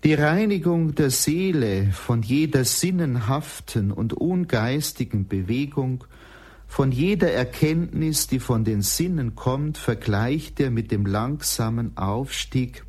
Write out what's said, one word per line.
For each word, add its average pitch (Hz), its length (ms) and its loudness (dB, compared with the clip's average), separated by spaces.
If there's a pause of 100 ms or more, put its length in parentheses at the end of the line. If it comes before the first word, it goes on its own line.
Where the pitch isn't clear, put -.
Die 151 100 6
Reinigung 165 800 2
der 143 160 4
Seele 131 800 2
von 113 300 -2
jeder 139 420 2
sinnenhaften 131 1300 -2
und 107 220 -2
ungeistigen 131 1120 -2
Bewegung, 127 760 -2 (600)
von 135 240 2
jeder 170 400 2
Erkenntnis, 156 960 0
die 131 140 0
von 117 240 0
den 107 160 2
Sinnen 151 540 0
kommt, 143 420 -2
vergleicht 117 840 -2
er 139 120 2
mit 117 200 0
dem 101 140 2
langsamen 117 960 -2
Aufstieg 123 920 -2